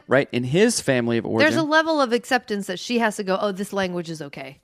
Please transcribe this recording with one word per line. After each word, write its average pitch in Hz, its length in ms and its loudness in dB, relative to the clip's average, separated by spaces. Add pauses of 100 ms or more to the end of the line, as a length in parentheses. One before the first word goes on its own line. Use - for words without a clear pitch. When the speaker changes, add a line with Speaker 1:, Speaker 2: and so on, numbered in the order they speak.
Speaker 1:
right, 135 220 4
in 123 140 0
his 190 340 2
family 120 380 0
of 113 80 0
origin. 107 140 0
Speaker 2:
there's - 180 4
a 320 100 2
level 311 360 2
of 233 100 0
acceptance 240 540 -2
that 180 120 -6
she 240 200 -2
has 226 180 0
to 214 80 -6
go, 185 160 0
"Oh, 208 100 0
this 196 220 -6
language 180 380 -4
is 160 100 -10
okay." 139 440 -14